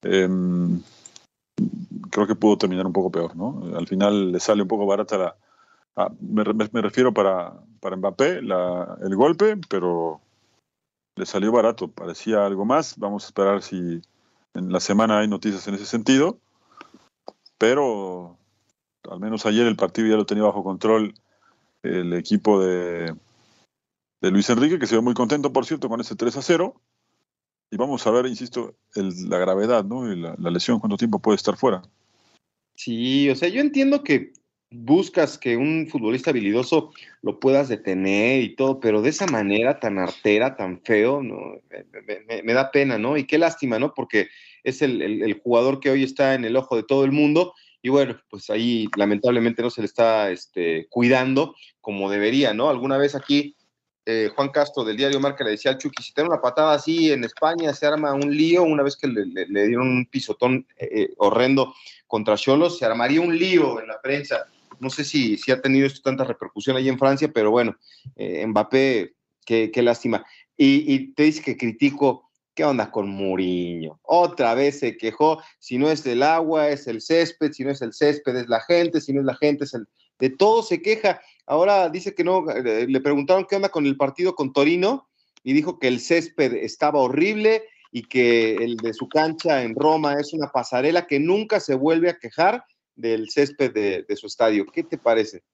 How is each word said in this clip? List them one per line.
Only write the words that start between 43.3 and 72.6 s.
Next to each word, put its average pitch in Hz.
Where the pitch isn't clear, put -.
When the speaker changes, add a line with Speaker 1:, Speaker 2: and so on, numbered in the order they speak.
Speaker 2:
lástima, 147
¿no? 147
Porque 110
es 127
el, 127
el, 101
el 104
jugador 123
que 135
hoy 135
está 135
en 127
el 113
ojo 131
de 110
todo 139
el 135
mundo, 151
y 123
bueno, 131
pues -
ahí 113
lamentablemente 117
no 120
se 113
le 104
está, 110
este, 85
cuidando 131
como 98
debería, 110
¿no? 123
Alguna 135
vez 143
aquí, 143
eh, 110
Juan 139
Castro 143
del 107
diario 139
Marca 139
le 110
decía 107
al 131
Chucky, -
si -
te 143
dan 170
una 156
patada 156
así 160
en 127
España 160
se 147
arma 147
un 143
lío, 165
una 151
vez 143
que 147
le, 107
le, 90
le 101
dieron 123
un 127
pisotón, 127
eh, -
horrendo 123
contra 107
Xolos, 156
se 127
armaría 127
un 170
lío 165
en 110
la 110
prensa. 139
No 131
sé 143
si, 117
si -
ha 127
tenido 135
esto 139
tanta 135
repercusión 120
ahí 131
en 127
Francia, 139
pero 107
bueno, 117
eh, 98
Mbappé, 113
qué, 113
qué 120
lástima. 117
Y, 143
y 135
te 147
dice 151
que 127
critico, 131
¿qué 156